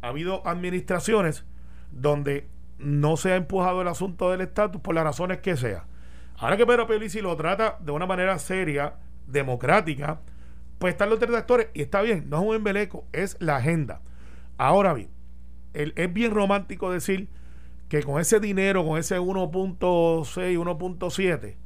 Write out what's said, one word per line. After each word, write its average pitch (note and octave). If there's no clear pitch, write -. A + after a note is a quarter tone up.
Ha A#2+
habido E3+
administraciones F3+
donde C#3+
no D3
se F#3
ha -
empujado F#3
el F3+
asunto F3+
del F#3
estatus F#3
por F3
las E3
razones F3+
que F3+
sea. A2
Ahora D3+
que A#3
Pedro A#3
Pierluisi G#3+
lo F3
trata F#3+
de D3+
una D#3
manera F#3
seria, D#3
democrática, C#3+
pues F3+
están G3+
los A3+
detractores, A#3
y D3
está G3
bien, G3
no D3
es G#3
un A3
embeleco, G#3
es F#3
la A#2+
agenda. C3+
Ahora F3
bien, G#2
el, D3
es F3
bien A3
romántico G3
decir F#3+
que D3+
con C#3
ese G#3
dinero, F#3+
con D#3
ese F3+
uno F3+
punto F3
seis, F3+
uno E3+
punto F3+
siete D3+